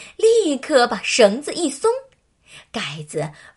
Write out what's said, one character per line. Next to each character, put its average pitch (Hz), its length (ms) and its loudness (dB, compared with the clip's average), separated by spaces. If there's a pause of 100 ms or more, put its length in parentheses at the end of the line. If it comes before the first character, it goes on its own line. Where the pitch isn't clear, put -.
(160)
立 427 420 2
刻 254 300 2
把 226 140 -6
绳 214 380 4
子 320 140 -10
一 320 160 -2
松， 440 200 0 (800)
盖 151 360 -10
子 156 240 -8 (240)